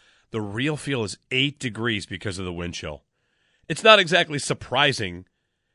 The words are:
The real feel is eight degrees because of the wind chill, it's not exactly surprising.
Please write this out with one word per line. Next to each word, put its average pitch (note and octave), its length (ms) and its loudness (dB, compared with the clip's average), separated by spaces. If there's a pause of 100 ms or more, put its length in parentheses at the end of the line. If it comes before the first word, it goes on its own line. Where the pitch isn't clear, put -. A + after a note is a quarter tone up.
(320)
The A2+ 80 -4
real A#2 380 -2
feel C3 260 -2
is F#2+ 140 -8 (120)
eight C#3 280 0
degrees A2 480 -2
because F#2+ 320 -6
of F#2+ 80 -6
the F2+ 80 -6
wind E2+ 180 -6
chill, D2+ 300 -10 (640)
it's - 160 -4
not A3 140 10
exactly E3 400 2
surprising. A#2+ 880 0 (480)